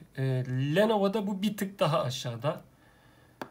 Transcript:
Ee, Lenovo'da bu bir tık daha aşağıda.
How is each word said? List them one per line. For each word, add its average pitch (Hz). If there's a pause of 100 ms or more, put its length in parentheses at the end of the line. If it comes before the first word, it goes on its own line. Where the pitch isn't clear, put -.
(180)
Ee, 131 (320)
Lenovo'da 202
bu 190
bir 208
tık 196
daha 160
aşağıda. 127 (880)